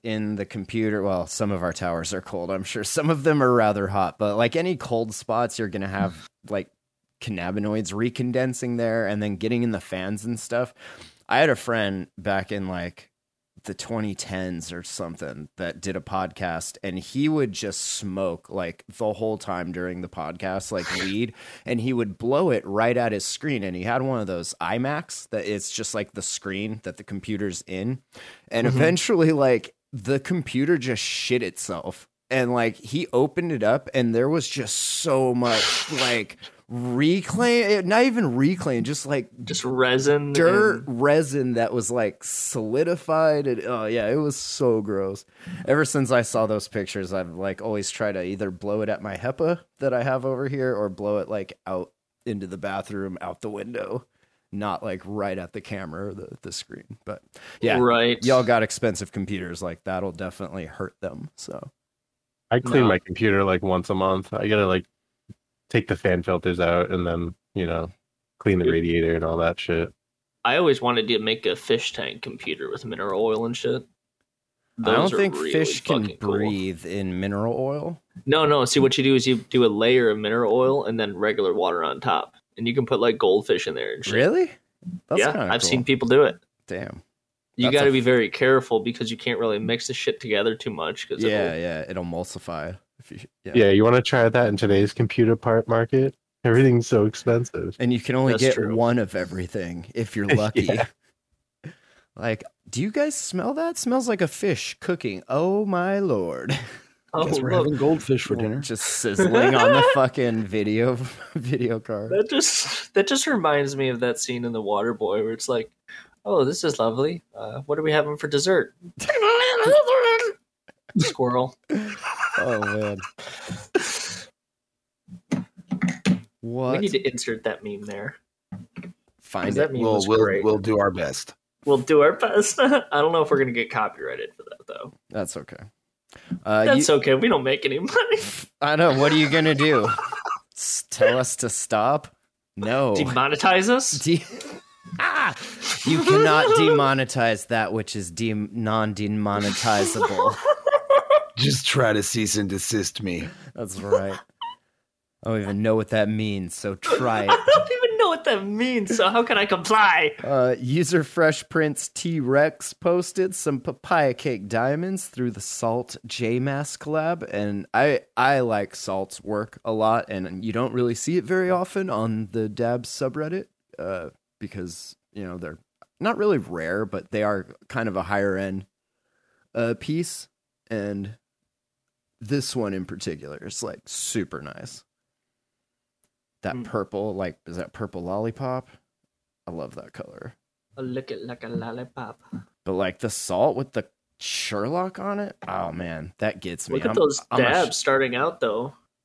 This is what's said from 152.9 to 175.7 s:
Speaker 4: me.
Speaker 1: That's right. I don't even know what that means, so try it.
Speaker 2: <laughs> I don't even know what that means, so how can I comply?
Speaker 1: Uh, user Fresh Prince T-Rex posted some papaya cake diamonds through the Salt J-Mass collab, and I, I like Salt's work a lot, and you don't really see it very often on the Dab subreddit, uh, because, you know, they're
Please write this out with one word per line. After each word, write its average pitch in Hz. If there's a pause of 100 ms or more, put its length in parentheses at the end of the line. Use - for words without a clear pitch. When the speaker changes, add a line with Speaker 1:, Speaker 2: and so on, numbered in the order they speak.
Speaker 4:
me. 87 (260)
Speaker 1:
That's 98
right. - (1080)
I 113
don't 110
even 101
know 110
what 107
that 107
means, 104
so 98
try 113
it. 427
Speaker 2:
<laughs> -
I 466
don't 605
even 480
know 440
what 330
that 208
means, 226
so 190
how 233
can 233
I 202
comply? 180 (120)
Speaker 1:
Uh, 127
user 156
Fresh 156
Prince 151
T-Rex 151
posted 180
some 139
papaya 143
cake 104
diamonds 147
through 123
the 101
Salt 120
J-Mass 131
collab, 156
and 104
I, 135 (160)
I 131
like 107
Salt's -
work 107
a 113
lot, 110
and 92
you 110
don't 120
really 120
see 170
it -
very 185
often 185
on 110
the 110
Dab 117
subreddit, 151 (340)
uh, 87 (300)
because, 90 (160)
you 104
know, 90
they're 82 (420)